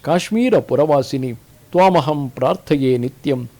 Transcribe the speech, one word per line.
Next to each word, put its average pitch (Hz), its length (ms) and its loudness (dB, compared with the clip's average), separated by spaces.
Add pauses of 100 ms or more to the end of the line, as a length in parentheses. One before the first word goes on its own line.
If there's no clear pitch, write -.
ಕಾಶ್ಮೀರ 214 580 0
ಪುರವಾಸಿನಿ. 131 880 -2 (220)
त्वामहं 156 580 2
प्रार्थये 135 680 0
नित्यं 123 480 -4 (140)